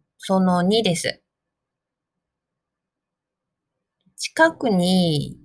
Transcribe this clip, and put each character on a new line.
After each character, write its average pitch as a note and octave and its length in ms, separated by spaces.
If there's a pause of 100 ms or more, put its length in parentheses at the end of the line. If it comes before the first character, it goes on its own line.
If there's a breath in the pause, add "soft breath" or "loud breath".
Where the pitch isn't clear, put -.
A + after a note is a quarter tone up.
(180)
そ F#3+ 220
の F3+ 220
二 G#3 200
で F3+ 140
す。 - 260 (3000)
近 - 380
く C4+ 160
に F3+ 760